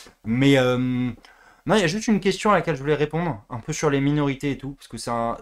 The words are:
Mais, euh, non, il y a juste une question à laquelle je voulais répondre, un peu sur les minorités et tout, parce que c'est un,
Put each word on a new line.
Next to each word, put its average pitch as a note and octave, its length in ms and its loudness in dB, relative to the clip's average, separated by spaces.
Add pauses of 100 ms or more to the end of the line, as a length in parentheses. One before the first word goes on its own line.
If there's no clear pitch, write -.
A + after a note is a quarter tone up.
(240)
Mais, C3+ 340 4
euh, B2+ 200 2 (880)
non, E3+ 80 2
il G#3+ 60 4
y F#3 40 2
a D#3+ 40 2
juste G#3+ 200 -4
une G3+ 120 4
question G3 320 0
à - 20 4
laquelle E3 220 0
je C3 40 -10
voulais D3 140 0
répondre, D3+ 560 -4
un B2 80 -8
peu D#3 160 -8
sur D3+ 160 0
les C#3 100 2
minorités C#3+ 520 0
et A#2+ 40 -4
tout, C#3 180 -12
parce - 140 -20
que A#2 80 -14
c'est B2 140 -8
un, A#2 320 -2